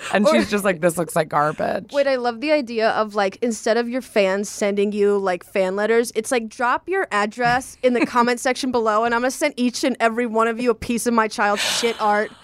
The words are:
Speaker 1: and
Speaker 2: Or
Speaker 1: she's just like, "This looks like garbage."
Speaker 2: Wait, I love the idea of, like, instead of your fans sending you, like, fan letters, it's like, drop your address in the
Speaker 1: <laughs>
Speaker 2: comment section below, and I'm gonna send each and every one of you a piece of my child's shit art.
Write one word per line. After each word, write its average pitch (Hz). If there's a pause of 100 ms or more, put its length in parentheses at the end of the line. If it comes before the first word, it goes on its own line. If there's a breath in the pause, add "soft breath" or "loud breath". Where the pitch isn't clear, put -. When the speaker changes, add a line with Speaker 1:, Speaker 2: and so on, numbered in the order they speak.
(140)
Speaker 1:
and 196
Speaker 2:
Or 214
Speaker 1:
she's 208
just 208
like, 180
"This 175
looks 165
like 160
garbage." 156
Speaker 2:
Wait, 277
I 269
love 240
the 302
idea 233
of, 214
like, 196
instead 226
of 240
your 247
fans 196
sending 202
you, 202
like, 185
fan 190
letters, 226
it's 226
like, 226
drop 254
your 381
address 240
in 254
the 262
Speaker 1:
<laughs> -
Speaker 2:
comment 240
section 254
below, 226
and 233
I'm 240
gonna 254
send 294
each 240
and 262
every 233
one 226
of 226
you 247
a 226
piece 240
of 233
my 220
child's 208
shit -
art. 208 (120)